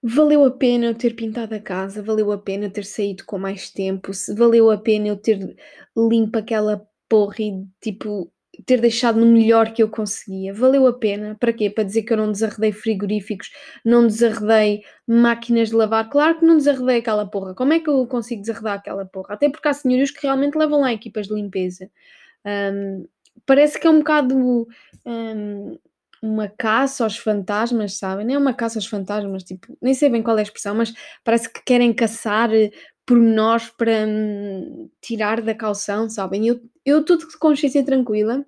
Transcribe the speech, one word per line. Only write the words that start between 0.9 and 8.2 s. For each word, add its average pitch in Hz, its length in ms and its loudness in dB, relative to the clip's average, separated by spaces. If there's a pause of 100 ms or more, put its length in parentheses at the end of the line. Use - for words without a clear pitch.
ter 233 200 -2
pintado 220 400 -8
a 208 60 -8
casa? 196 420 -8
Valeu 214 300 -2
a 202 60 -4
pena 196 280 -6
eu 190 60 -6
ter 196 120 -8
saído 202 400 -6
com 196 140 -8
mais 190 320 -8
tempo? 190 440 -6
Se 208 200 -8
valeu 226 360 6
a 214 80 0
pena 214 300 0
eu 208 80 -2
ter 196 400 -2 (400)
limpo 226 420 2
aquela 214 480 -4 (220)
porra 208 320 2
e, 196 240 -6 (160)
tipo, 208 520 -8 (320)